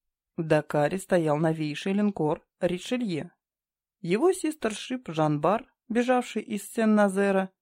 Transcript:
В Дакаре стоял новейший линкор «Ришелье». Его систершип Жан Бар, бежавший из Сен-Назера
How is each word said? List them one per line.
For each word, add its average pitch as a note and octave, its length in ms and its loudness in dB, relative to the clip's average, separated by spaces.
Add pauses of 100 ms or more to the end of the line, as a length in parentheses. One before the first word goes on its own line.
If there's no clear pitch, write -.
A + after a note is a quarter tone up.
(360)
В F3 60 -4
Дакаре D3+ 560 0
стоял D#3+ 380 0
новейший D#3+ 560 -2
линкор G3 520 0 (140)
«Ришелье». F3+ 720 -4 (680)
Его A3+ 320 2
систершип B3+ 800 -6
Жан D3+ 300 0
Бар, F#3 320 0 (160)
бежавший A#3+ 540 0
из - 260 -8
Сен-Назера G3+ 920 2